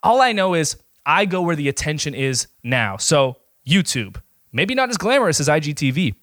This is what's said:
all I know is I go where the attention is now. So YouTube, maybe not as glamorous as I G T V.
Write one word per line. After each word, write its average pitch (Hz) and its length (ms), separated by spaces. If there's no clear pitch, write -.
all 254 200
I 254 100
know 190 240
is 156 200
I 175 200
go 185 160
where 170 140
the 143 140
attention 147 460
is 135 320
now. 113 340
So 135 400
YouTube, 135 480
maybe 180 220
not 254 160
as 233 80
glamorous 202 420
as 139 80
I 147 120
G 147 140
T 139 180
V. 135 320